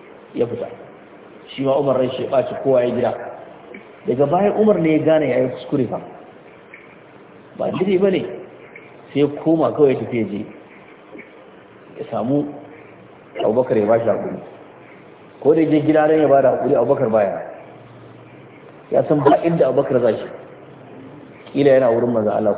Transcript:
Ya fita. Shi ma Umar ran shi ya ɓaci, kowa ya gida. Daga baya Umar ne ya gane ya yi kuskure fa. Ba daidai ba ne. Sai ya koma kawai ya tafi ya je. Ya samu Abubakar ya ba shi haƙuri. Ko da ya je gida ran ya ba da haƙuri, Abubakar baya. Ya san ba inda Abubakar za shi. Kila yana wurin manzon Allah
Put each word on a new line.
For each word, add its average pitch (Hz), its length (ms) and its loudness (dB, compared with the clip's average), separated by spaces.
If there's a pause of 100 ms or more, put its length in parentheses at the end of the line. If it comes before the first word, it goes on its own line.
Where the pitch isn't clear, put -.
(340)
Ya 120 120 -2
fita. - 200 -8 (800)
Shi - 140 -10
ma 135 160 2
Umar 139 200 0
ran 127 180 0
shi 123 80 -6
ya - 60 -8
ɓaci, 127 320 0
kowa 131 220 2
ya 123 100 -2
gida. 120 180 -2 (920)
Daga 131 200 2
baya 190 300 2
Umar 208 240 4
ne 156 160 2
ya 147 80 0
gane 156 240 4
ya 123 140 0
yi 131 80 0
kuskure - 360 -4
fa. - 140 -8 (1600)
Ba - 120 -4
daidai 190 280 -2
ba 196 120 2
ne. 180 140 -2 (880)
Sai 139 80 -2
ya 147 60 4 (160)
koma 151 300 0
kawai 139 220 4
ya - 60 -4
tafi 113 180 -6
ya 107 60 -2
je. 95 200 -8 (1500)
Ya 147 120 -12
samu 127 340 -2 (960)
Abubakar 120 380 0
ya 104 80 2
ba 113 120 2
shi 113 60 -2
haƙuri. 92 360 -4 (1000)
Ko 147 140 4
da 160 60 2
ya 151 100 2
je 151 100 2
gida 151 280 2
ran 156 120 4
ya 143 80 4
ba 135 140 6
da 127 80 4
haƙuri, 127 260 0
Abubakar 117 340 0
baya. 104 300 0 (1500)
Ya 151 180 2
san 151 160 2
ba 143 200 6
inda 156 240 2
Abubakar 131 340 0
za 113 100 2
shi. 95 160 -8 (1200)
Kila 135 180 4
yana 131 180 4
wurin 120 240 2
manzon 107 240 0
Allah 107 220 0